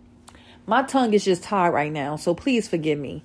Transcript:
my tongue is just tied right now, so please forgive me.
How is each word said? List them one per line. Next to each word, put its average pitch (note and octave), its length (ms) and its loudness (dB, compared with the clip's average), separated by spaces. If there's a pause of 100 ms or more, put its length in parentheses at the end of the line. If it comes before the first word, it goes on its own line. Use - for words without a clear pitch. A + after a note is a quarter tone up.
(680)
my A#3 180 4
tongue B3 300 2
is G3+ 100 -8
just F3+ 180 2
tied F3+ 280 2
right D3+ 200 0
now, D3 240 -4
so E3+ 180 0
please A3+ 360 -2
forgive D3+ 280 0
me. C#3+ 280 -8